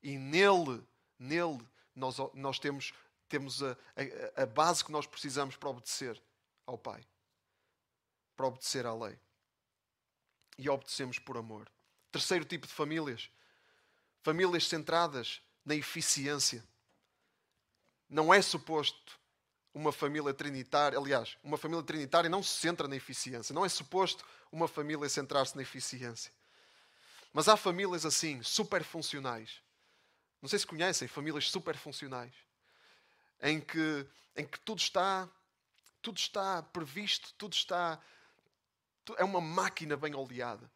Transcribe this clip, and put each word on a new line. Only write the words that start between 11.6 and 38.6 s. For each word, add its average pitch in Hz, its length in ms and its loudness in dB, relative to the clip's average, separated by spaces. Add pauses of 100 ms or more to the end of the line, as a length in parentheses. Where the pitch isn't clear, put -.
Terceiro 160 360 0
tipo 156 200 -8
de - 60 -14
famílias. 147 580 -4 (920)
Famílias 170 440 4
centradas 156 760 0 (240)
na 147 80 2
eficiência. 143 920 0 (1400)
Não 156 240 6
é 196 80 12
suposto - 800 -2 (540)
uma 147 180 0
família 143 400 0
trinitária, 139 680 2
aliás, 135 460 2
uma 147 140 -2
família 165 260 -2
trinitária 156 460 4
não 190 120 2
se - 120 0
centra 170 340 0
na 139 80 -4
eficiência. 127 580 -6
Não 180 120 2
é - 20 2
suposto 180 560 0 (260)
uma 165 160 0
família 147 440 -2
centrar-se 139 440 0
na 139 60 -8
eficiência. 123 720 -8 (1000)
Mas 151 140 4
há 214 100 12
famílias 180 480 0
assim, 143 360 0
super 190 400 0
funcionais. 135 800 -6 (840)
Não 139 60 -10
sei 202 100 2
se - 80 0
conhecem 165 400 0
famílias 147 440 -4
super 165 260 -4
funcionais, 131 560 -10 (1080)
em 151 180 4
que, 156 460 0 (280)
em 143 120 -6
que - 140 -14
tudo 220 180 -8
está, 185 500 2 (720)
tudo 214 160 -8
está 190 460 -2
previsto, 175 720 -4
tudo 202 180 -10
está, 170 500 0 (1040)